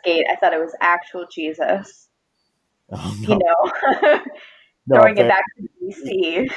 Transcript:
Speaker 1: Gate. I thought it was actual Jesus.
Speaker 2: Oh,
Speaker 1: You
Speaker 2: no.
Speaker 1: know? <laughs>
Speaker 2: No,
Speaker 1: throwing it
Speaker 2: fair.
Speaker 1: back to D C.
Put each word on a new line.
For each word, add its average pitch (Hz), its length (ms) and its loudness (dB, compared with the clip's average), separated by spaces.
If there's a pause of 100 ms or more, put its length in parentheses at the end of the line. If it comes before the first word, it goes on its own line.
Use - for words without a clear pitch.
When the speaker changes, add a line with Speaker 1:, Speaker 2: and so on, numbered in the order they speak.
Speaker 1:
Gate. 170 240 2
I 170 80 -2
thought 170 160 2
it 160 80 -2
was 165 180 -8
actual 175 500 -2
Jesus. 160 800 -6 (840)
Speaker 2:
Oh, - 280 -10
Speaker 1:
You 208 180 0
Speaker 2:
no. - 20 2
Speaker 1:
know? - 840 2
<laughs> - 0 - (680)
Speaker 2:
No, 135 140 4
Speaker 1:
throwing 214 160 6
it - 40 6
Speaker 2:
fair. - 80 4
Speaker 1:
back - 140 2 (140)
to - 100 -16 (120)
D 359 120 -10
C. 190 640 -4